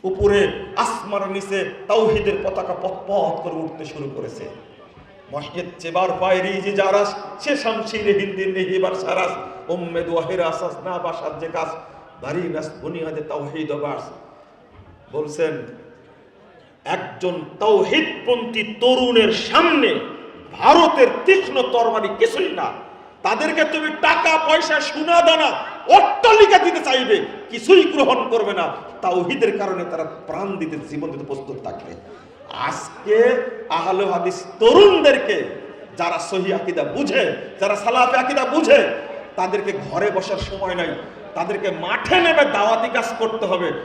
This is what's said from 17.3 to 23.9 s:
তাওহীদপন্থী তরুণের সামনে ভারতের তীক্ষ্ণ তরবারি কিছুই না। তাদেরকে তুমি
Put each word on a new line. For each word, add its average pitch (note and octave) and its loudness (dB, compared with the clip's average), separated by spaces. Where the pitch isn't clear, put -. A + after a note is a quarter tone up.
তাওহীদপন্থী G#3+ 0
তরুণের A#3+ 4
সামনে D4 2
ভারতের D4+ 6
তীক্ষ্ণ C4+ 4
তরবারি A3+ 0
কিছুই - 0
না। C3+ -4
তাদেরকে D4+ 0
তুমি D4+ -2